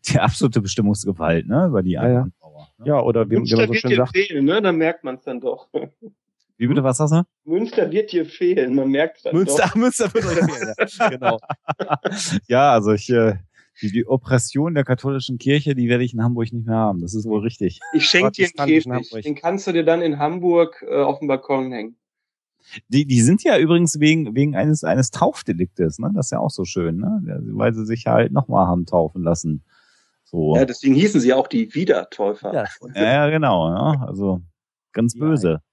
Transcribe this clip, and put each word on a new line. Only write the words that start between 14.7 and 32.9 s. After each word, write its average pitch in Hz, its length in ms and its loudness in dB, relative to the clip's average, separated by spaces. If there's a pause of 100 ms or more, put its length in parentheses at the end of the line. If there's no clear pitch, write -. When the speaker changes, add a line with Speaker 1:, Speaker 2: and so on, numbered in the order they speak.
Speaker 1:
der 143 100 0
katholischen 131 540 -4
Kirche, 143 380 0
die 120 120 0
werde 123 160 2
ich 123 100 -4
in 113 80 -4
Hamburg 117 300 -2
nicht 117 140 -8
mehr 113 100 -2
haben. 104 260 0
Das 87 120 -8
ist 107 120 -6
wohl 107 140 -2
richtig. 104 400 -4 (140)
Speaker 3:
Ich 156 120 2
schenk 202 280 2
dir 190 120 0
einen 170 60 -8
Speaker 2:
Protestantischen 147 400 0
Speaker 3:
Käfig. 123 200 -6
Speaker 2:
Hamburg. 110 120 -10
Speaker 3:
Den 147 120 -6
kannst 190 320 -4
du 185 40 -2
dir 165 140 0
dann 170 160 2
in 151 180 -2
Hamburg, 170 680 0
äh, 143 140 0
auf 139 180 0
dem 151 100 -6
Balkon 131 420 -2
hängen. 117 240 -10 (920)
Speaker 1:
Die, 143 160 2
die 127 160 4
sind 165 220 4
ja 233 140 4
übrigens 160 420 2
wegen, 151 360 2
wegen 143 200 2
eines, 151 280 0
eines 123 280 0
Taufdeliktes, 90 880 -2
ne? 165 140 -4
Das 160 140 -2
ist - 40 -8
ja 55 80 -4
auch 143 120 -2
so 92 140 -6
schön, 85 320 -4
ne? 185 280 -2
Ja, - 100 -8 (220)
weil 113 160 0
sie 110 120 -6
sich 117 220 -6
halt 117 240 2
nochmal 120 360 0
haben 87 180 -2
taufen 85 380 -2
lassen. 82 400 -2 (640)
So. 80 300 -2
Speaker 3:
Ja, 131 100 4
deswegen 131 300 0
hießen 147 260 4
sie 120 120 4
auch 131 140 0
die 113 260 -2
Wiedertäufer. 104 800 -2
Speaker 2:
Ja. 110 120 -2 (300)